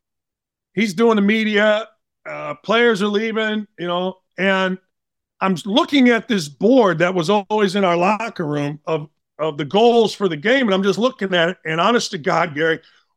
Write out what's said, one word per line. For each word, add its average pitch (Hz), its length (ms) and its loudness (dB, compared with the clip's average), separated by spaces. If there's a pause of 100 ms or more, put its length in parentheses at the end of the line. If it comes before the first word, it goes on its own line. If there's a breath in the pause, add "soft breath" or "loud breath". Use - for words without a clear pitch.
(720)
He's 208 200 -2
doing 220 220 2
the 208 60 2
media. 214 640 2 (380)
Uh, 151 300 -10
players 226 460 2
are 208 60 0
leaving, 214 580 -4 (140)
you 180 80 -6
know, 180 300 -4 (200)
and 190 400 0 (600)
I'm 190 160 0 (100)
looking 254 440 2
at 233 180 0
this 175 220 -2
board 196 480 2
that 175 180 0
was 165 140 -2
always 202 480 0
in 202 80 2
our 175 100 2
locker 196 500 -2
room 147 400 -6
of, 156 220 -4 (320)
of 151 180 -4
the 160 60 -6
goals 220 500 2
for 202 140 -4
the 165 80 -4
game, 233 320 0
and 196 60 2
I'm 190 100 0
just 190 160 0
looking 208 340 -2
at 170 160 2
it, 185 140 -8
and 160 160 -4
honest 226 320 0
to 190 60 -8
God, 165 360 -2
Gary, 160 280 -2 (340 soft breath)